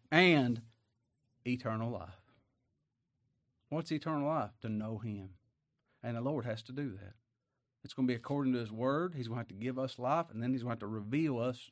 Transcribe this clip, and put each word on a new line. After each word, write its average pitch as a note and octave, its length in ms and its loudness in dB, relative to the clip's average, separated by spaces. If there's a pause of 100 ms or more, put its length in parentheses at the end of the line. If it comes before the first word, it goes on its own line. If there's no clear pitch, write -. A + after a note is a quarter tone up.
(100)
and D3 520 8 (840)
eternal A#2+ 440 -2
life. F#2 180 -8 (1600)
What's D3+ 240 -2
eternal D3 360 0
life? C3 220 0 (120)
To A2+ 60 -6
know G#2+ 300 -2
him. G2+ 320 -8 (720)
And A#2+ 140 -4
the A#2 40 -4
Lord C3 240 -2
has A2 180 -4
to B2+ 100 -14
do C#3 180 -4
that. G2 240 -14 (680)
It's - 120 -14
gonna C3 120 2
be B2 80 4
according C3+ 380 0
to B2 60 2
his A2+ 120 -4
word. C#3 460 0
He's B2 100 -4
gonna A#2 140 -4
have - 80 -8
to F#2+ 60 -16
give B2 240 -4
us C3 200 -4
life, D3 320 2
and A#2 120 -6
then B2+ 100 2
he's B2+ 100 0
gonna A#2+ 100 -2
have A2+ 80 -6
to G#2 60 -6
reveal A#2 520 0
us, B2 340 -2